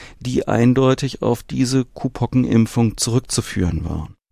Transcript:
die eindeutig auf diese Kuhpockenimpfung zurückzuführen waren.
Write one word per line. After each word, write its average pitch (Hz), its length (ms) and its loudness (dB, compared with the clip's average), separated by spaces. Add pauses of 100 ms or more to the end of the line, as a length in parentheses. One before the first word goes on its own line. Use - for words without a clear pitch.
(200)
die 127 260 -4
eindeutig 127 760 2
auf 113 200 0
diese 131 420 0
Kuhpockenimpfung 117 1120 0
zurückzuführen - 880 -2
waren. 80 300 -8 (180)